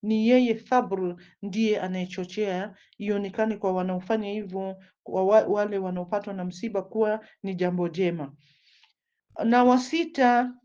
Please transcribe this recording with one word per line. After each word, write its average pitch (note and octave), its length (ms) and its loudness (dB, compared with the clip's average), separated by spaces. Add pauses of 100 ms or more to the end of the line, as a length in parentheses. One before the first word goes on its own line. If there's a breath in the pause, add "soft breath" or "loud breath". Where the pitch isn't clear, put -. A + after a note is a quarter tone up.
ni A3 260 2
yeye B3 260 6
Thabr F#3+ 600 -2 (260 loud breath)
ndiye G#3+ 380 0
anayechochea F#3 920 -6 (240 soft breath)
ionekane G3+ 580 -2
kwa G3 160 -2
wanaofanya F#3 580 -2
hivyo, F#3+ 460 -8 (260 soft breath)
kwa F#3 220 -2
wa-, G#3 220 6
wale G#3 320 0
wanaopatwa F#3+ 560 -4
na F#3 100 -6
msiba F#3+ 380 -6
kuwa G#3+ 380 -2 (220 loud breath)
ni F#3+ 120 -4
jambo F3+ 340 0
jema. E3 440 -2 (1120 soft breath)
Na A#3+ 200 6
wa B3 140 6
sita B3+ 760 2 (100)